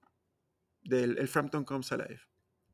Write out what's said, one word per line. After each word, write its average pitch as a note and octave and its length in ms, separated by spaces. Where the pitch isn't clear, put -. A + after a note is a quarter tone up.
del, B2 360
el C3 120
Frampton C#3+ 340
Comes C3+ 300
Alive. A#2+ 260